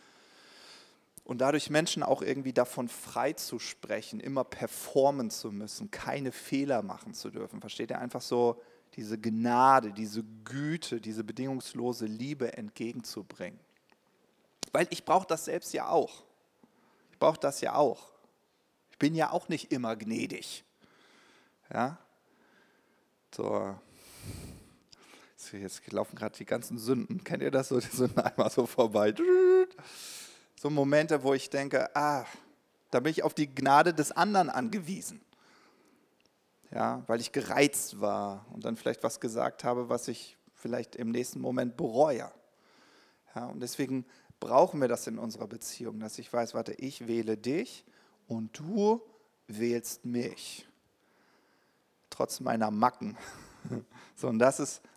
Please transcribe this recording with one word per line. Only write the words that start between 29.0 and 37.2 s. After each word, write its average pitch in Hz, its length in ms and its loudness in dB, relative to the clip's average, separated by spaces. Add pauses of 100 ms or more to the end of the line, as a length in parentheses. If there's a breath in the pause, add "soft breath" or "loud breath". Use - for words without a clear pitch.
So 147 100 -2
Momente, 147 540 4
wo 135 100 4
ich 135 160 0
denke, 139 460 0
ah, 147 300 2 (680 loud breath)
da 127 80 4
bin 143 120 2
ich - 120 0
auf - 100 0
die 151 140 0
Gnade 139 460 6
des 151 180 0
anderen 185 380 4
angewiesen. 185 720 -4 (1500 soft breath)
Ja, 120 360 -2
weil 117 120 2
ich 120 120 -8